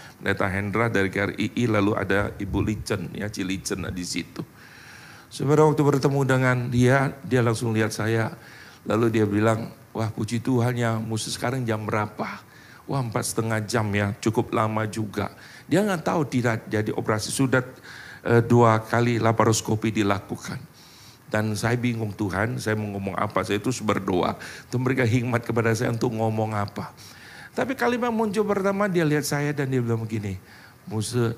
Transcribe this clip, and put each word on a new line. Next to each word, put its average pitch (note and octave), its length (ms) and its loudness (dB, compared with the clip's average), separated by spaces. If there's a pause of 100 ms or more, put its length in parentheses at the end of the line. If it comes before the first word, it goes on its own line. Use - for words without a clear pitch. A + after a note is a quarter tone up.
(160)
Pendeta G2 320 -2
Hendra G2+ 400 0
dari G2 240 2
K G2 160 -2
R - 80 -4
I G#2+ 240 -2
I, B2 80 2
lalu G#2 320 4
ada G2 400 0
Ibu G2 240 -2
Licen, G#2+ 480 -4
ya, - 160 -6
Ci G#2+ 160 -6
Licen F#2 480 -4
di F2+ 160 -6
situ. - 320 -8 (880)
Saudara, D3 400 4
waktu D3 160 4
bertemu C#3 400 4
dengan B2+ 340 2 (140)
dia, B2+ 400 4 (160)
dia B2 160 2
langsung A2+ 320 0
lihat A2 160 2
saya, A2 400 0 (560)
lalu A2 240 4
dia G#2+ 160 4
bilang, A2 480 2 (160)
"Wah, A2+ 160 -4
puji A2+ 320 -4
Tuhan A#2+ 400 0
ya, A#2 160 0
musuh A2 400 -4
sekarang B2 320 -4
jam A2 160 -2
berapa?" G#2 640 -4 (420)
"Wah, C#3 160 -2
empat A#2 300 -4
setengah A2 260 0
jam G#2+ 320 -2
ya, G2+ 240 0
cukup A2+ 320 0
lama A2 400 0
juga." G2+ 400 -4 (400)
Dia F#3+ 160 2
nggak F#3 160 -2
tahu E3+ 240 0
tidak A#2+ 400 0
jadi G#2+ 320 0
operasi, A2 320 -2
sudah, C3 320 2 (640)
eh, A#2 160 6
dua A2+ 400 6
kali A#2 400 2
laparoskopi A2 720 2
dilakukan. G2+ 640 -2 (720)
Dan G#2+ 240 0
saya A2+ 240 0
bingung, A2+ 320 -2
"Tuhan, G#2 480 -2
saya G#2+ 160 -2
mau G#2 240 -4
ngomong G2 160 -4
apa?" F#2+ 320 -2
Saya G2+ 160 0
terus - 240 -2
berdoa. G2 480 2 (400)
Tuhan B2 80 0
berikan B2+ 240 2
hikmat A#2 400 0
kepada A2+ 320 2
saya B2 160 0
untuk A#2+ 160 0
ngomong A2 480 -2
apa. G2+ 320 -6 (640)
Tapi B3+ 240 -2
kalimat A#3+ 320 0
muncul G#3+ 400 0
pertama, G3 400 0
dia E3+ 160 2
lihat D3 240 0
saya D3 240 0
dan C#3 160 -2
dia C3 80 0
bilang A#2 240 0
begini, G#2 400 -6 (480)
"Musuh, A2+ 480 -2